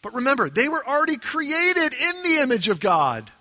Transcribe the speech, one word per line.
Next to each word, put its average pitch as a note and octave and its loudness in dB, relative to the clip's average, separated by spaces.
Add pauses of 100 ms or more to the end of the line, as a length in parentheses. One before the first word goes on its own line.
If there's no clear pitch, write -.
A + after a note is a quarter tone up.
But G#3+ -14
remember, B3 0
they A3+ 0
were D#4 -4
already D4 0
created D#4+ 0
in F4 -2
the D#4+ 4
image A#3 0
of F3+ -2
God. C#3 0 (100)